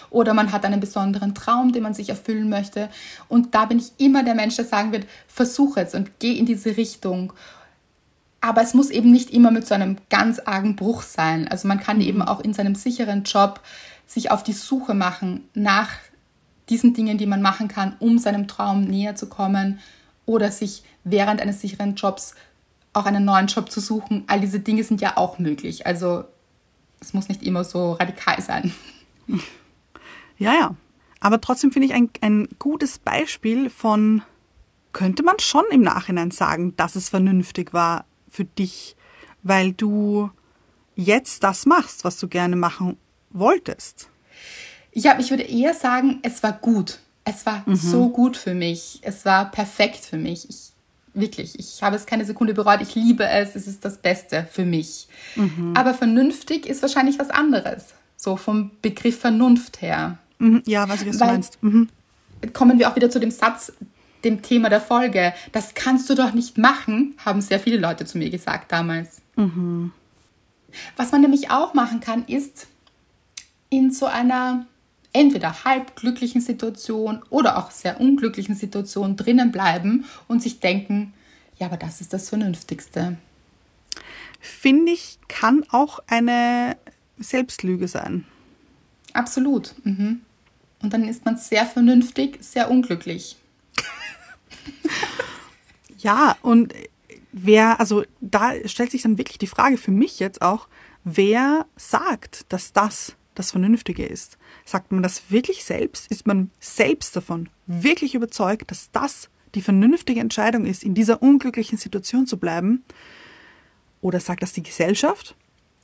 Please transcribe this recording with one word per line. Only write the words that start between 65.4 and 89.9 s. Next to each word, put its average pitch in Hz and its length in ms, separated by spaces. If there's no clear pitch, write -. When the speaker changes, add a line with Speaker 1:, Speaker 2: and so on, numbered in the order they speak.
Speaker 1:
„Das - 240
kannst 254 340
du 269 60
doch 254 180
nicht 233 240
machen“, 254 640
haben 202 180
sehr 196 180
viele 226 180
Leute 165 280
zu - 120
mir 160 120
gesagt - 420
damals. 165 500
Speaker 2:
Mhm. 175 560
Speaker 1:
Was 247 140
man 285 100
nämlich 277 300
auch 302 220
machen 233 260
kann, 233 260
ist - 420
in 262 220
so 269 140
einer 254 600
entweder 202 500
halb 262 320
glücklichen 240 460
Situation 220 880
oder 240 280
auch - 140
sehr - 280
unglücklichen 226 560
Situation 196 600
drinnen 233 360
bleiben 190 540
und 233 160
sich - 160
denken, 202 540
„Ja, 180 100
aber 175 100
das 165 240
ist - 120
das 190 160
Vernünftigste.“ 180 880
Speaker 2:
Finde 311 540
ich, - 340
kann 269 440
auch 277 360
eine 240 680
Selbstlüge 190 680
sein. - 380
Speaker 1:
Absolut. 254 600
Mhm. 208 380